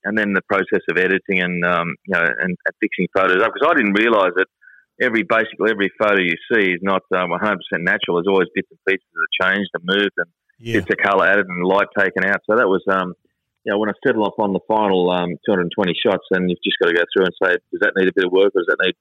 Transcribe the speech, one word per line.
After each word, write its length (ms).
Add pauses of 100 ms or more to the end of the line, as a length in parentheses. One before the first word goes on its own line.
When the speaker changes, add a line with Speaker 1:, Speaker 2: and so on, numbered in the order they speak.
Speaker 1:
and 120
then 160
the 160
process 400
of 80
editing 420
and, 260
um, 300 (100)
you 80
know, 100
and, 420
and 160
fixing 340
photos 260
up, 120
'cause 160
I 40
didn't 200
realise 420
that 120 (540)
every, 220
basically 480
every 260
photo 220
you 160 (160)
see 200
is 100
not, 220 (120)
um, 160
a 60
hundred 260
percent 200
natural. 340
There's 100
always 260
bits 160
and 180
pieces 260
that 140
are 260
changed 200
and 120
moved 320
and 100 (320)
Speaker 2:
Yeah. 200
Speaker 1:
bits 120
of 60
colour 280
added 220
and 180
light 220 (100)
taken 280
out. 200
So 120
that 100
was, 240
um, 220 (500)
you 80
know, 80
when 100
I 40 (120)
settle 180
off 160
on 120
the 160
final, 420
um, 200 (160)
two 60
hundred 200
twenty 240
shots, 360
then 180
you've 140
just 160
gotta 140
go 100 (120)
through 100
and 160
say, 140 (160)
"Does 80
that 160
need 140
a 40
bit 120
of 60
work, 240
or 40
does 80
that 180
need 160